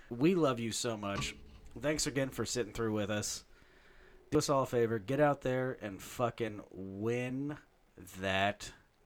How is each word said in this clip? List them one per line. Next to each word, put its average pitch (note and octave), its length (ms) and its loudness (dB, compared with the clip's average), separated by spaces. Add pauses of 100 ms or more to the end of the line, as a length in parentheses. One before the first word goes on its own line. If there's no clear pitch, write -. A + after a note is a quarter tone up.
We C#3+ 260 4
love C#3 240 4
you A2+ 120 -2
so A2+ 240 -2
much. G2+ 400 -4 (460)
Thanks D3 260 0
again C3+ 220 0
for A#2 160 -2
sitting G#2+ 260 -2
through A2+ 220 0
with G#2 180 0
us. - 320 -2 (880)
Do D3+ 60 4
us D3 120 4
all C3+ 140 4
a - 20 0
favor. A#2 340 2
Get B2 200 0
out C#3+ 220 4
there B2+ 400 0
and G2 200 -8
fucking A2 680 -2
win B2 880 -4 (600)
that F#2+ 520 0 (340)